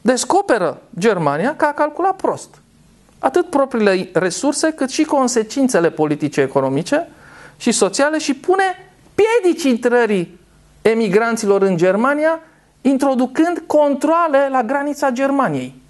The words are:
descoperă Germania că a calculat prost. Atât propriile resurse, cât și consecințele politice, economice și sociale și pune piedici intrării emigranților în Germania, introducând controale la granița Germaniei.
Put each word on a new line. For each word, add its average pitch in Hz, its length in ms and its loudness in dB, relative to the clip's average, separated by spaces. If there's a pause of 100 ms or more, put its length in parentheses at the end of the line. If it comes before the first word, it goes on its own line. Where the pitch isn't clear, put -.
descoperă 247 800 0 (180)
Germania 180 560 0
că 320 100 0
a 294 80 0
calculat 311 420 -2
prost. 214 340 -6 (680)
Atât 359 300 -2
propriile 214 640 0
resurse, 277 580 -2
cât 285 180 -4
și 311 140 -2
consecințele 247 880 0
politice, 151 520 -2
economice 135 680 -2 (480)
și 240 140 -2
sociale 277 460 0
și 302 160 -2
pune 370 300 0 (520)
piedici 381 480 2
intrării 233 760 0 (420)
emigranților 220 800 2
în 190 160 2
Germania, 277 600 2 (420)
introducând 277 840 0
controale 294 840 2
la 262 120 0
granița 285 460 -2
Germaniei. 240 800 -2